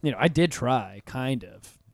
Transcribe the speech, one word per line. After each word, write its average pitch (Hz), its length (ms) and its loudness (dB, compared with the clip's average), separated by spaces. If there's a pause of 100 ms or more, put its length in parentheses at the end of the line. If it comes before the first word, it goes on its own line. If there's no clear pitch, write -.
you 147 100 2
know, 95 80 -4
I 156 80 6
did 165 240 2
try, 104 540 -2
kind 131 380 -4
of. - 340 -20 (160)